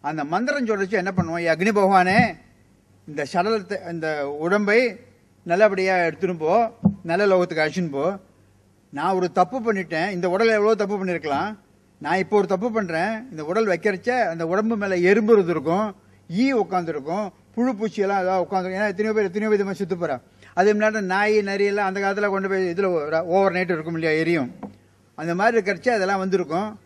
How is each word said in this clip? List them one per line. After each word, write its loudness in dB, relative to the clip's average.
அந்த -6
மந்திரம் -2
சொல்றச்சு -2
என்ன -2
பண்ணுவோம்? -2
"ஏ 2
அக்னி 2
பகவானே, 4
இந்த -6
சடலத்தை, -2
இந்த -4
உடம்பை 0
நல்லபடியா 2
எடுத்துன்னு 0
போ, 0
நல்ல 0
லோகத்துக்கு 2
அழைச்சின்னு -4
போ. -2
நான் -2
ஒரு -2
தப்பு 0
பண்ணிட்டேன், -2
இந்த -2
உடலை 2
எவ்வளோ 4
தப்பு -2
பண்ணியிருக்கலாம், -4
நான் -2
இப்போ 0
ஒரு 4
தப்பு -2
பண்றேன்." -4
இந்த -10
உடல் 0
வைக்கிறச்ச -2
அந்த -2
உடம்பு 0
மேல -2
எறும்பு 6
இருந்திருக்கும், 2
ஈ 0
உட்காந்துருக்கும், -2
புழு 0
பூச்சியெல்லாம் -2
ஏதாவது 0
உட்காந்துருக்கும். -4
ஏன்னா 0
எத்தனையோ -2
பேர் 2
எத்தனையோ -2
விதமா -2
சுத்து -4
போறா. -4
அதே 4
மாதிரி 0
நாய் 2
நரியெல்லாம் 0
அந்த -6
காலத்துல 0
கொண்டு -2
போய் 0
இதுல 0
ஓவர் 2
நைட் -2
இருக்கும் -4
இல்லையா, 0
எரியும். 0
அந்த -6
மாதிரி 2
இருக்கிறச்ச -2
அதெல்லாம் 0
வந்திருக்கும். -2